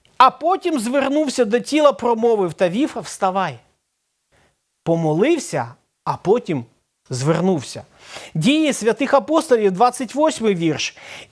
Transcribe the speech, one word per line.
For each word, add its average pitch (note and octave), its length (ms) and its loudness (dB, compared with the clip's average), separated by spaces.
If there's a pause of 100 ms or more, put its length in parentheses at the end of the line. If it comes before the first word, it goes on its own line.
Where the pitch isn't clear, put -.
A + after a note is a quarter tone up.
(180)
а C4 120 8
потім D#4+ 500 -2
звернувся C4+ 680 0
до A3 140 0
тіла, C#4+ 340 4
промовив: A3+ 600 0
«Тавіфа, G3+ 460 -2
вставай». F3+ 600 -4 (1200)
Помолився, E3 880 -2 (300)
а C#3 140 -6
потім F3+ 480 0 (440)
звернувся. D#3+ 720 -2 (500)
Дії C#4 400 2
святих A3+ 400 -2
апостолів, B3 580 2
двадцять A#3+ 440 0
восьмий B3 400 0
вірш. E3 420 -4 (340)